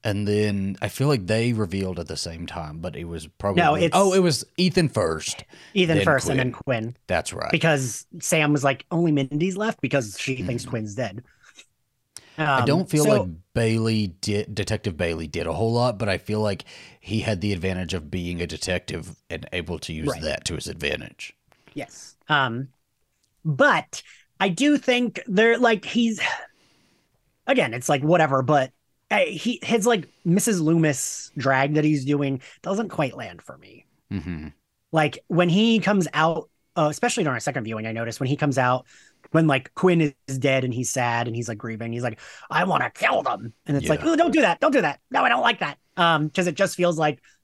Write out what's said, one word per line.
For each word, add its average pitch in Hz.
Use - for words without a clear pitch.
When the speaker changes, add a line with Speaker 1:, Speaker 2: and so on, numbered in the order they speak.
Speaker 1:
And 101
then 101
I -
feel 131
like 113
they 117
revealed 95
at 85
the 80
same 82
time, 78
but 82
it 82
was 82
probably 101
Speaker 2:
No, 151
it's 170
Speaker 1:
oh, 190
it 190
was 170
Ethan 180
first, 80
Speaker 2:
Ethan 165
Speaker 1:
then 98
Speaker 2:
first, 135
and 117
then 123
Speaker 1:
Quinn. 113
Speaker 2:
Quinn. 117
Speaker 1:
That's 85
right. -
Speaker 2:
Because 147
Sam 151
was 143
like, 139
"Only 170
Mindy's 151
left 214
because 127
she 127
thinks 117
Speaker 1:
Mm-hmm. -
Speaker 2:
Quinn's 110
dead." 107
Speaker 1:
I 143
Speaker 2:
Um, 120
Speaker 1:
don't 160
feel 151
Speaker 2:
so 110
Speaker 1:
like 90
Bailey 113
did, 104
Detective 98
Bailey 82
did 82
a 82
whole 113
lot, 120
but 107
I 90
feel 107
like 104
he 110
had 101
the 101
advantage 92
of 78
being 87
a 85
detective 87
and 80
able 85
to -
use 78
Speaker 2:
Right. -
Speaker 1:
that 76
to 87
his -
advantage. 73
Speaker 2:
Yes. -
Um, 135
but 165
I 190
do 285
think 247
they're, 226
like, 226
he's, 233
again, 156
it's 127
like, 143
whatever, 151
but, 131
uh, 208
he, 202
his, 220
like, 220
Missus 185
Loomis 156
drag 135
that 151
he's 151
doing 139
doesn't 196
quite 143
land 87
for -
me. -
Speaker 1:
Mm-hmm. 82
Speaker 2:
Like, 156
when 175
he 220
comes 190
out, 160
uh, 156
especially 233
during 135
our 117
second 131
viewing, 110
I 113
noticed 117
when 131
he 143
comes 139
out, 127
when, 165
like, 135
Quinn 165
is 135
dead 135
and 123
he's 120
sad 120
and 117
he's, 120
like, 110
grieving, 113
he's 120
like, 117
"I 156
wanna 143
kill -
them." 120
And 143
it's 143
like, 151
Speaker 1:
Yeah. 320
Speaker 2:
"Oh, 320
don't 320
do 311
that. 185
Don't 277
do 262
that. 147
No, 269
I -
don't -
like 233
that." 147
Um, 160
'cause 180
it 170
just 196
feels, 175
like, 151